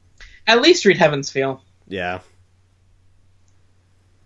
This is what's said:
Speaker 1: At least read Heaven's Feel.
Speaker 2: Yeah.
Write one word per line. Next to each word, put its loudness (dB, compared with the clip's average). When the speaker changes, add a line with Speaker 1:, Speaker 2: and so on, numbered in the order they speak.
Speaker 1:
At 2
least 2
read 4
Heaven's 0
Feel. -6
Speaker 2:
Yeah. -8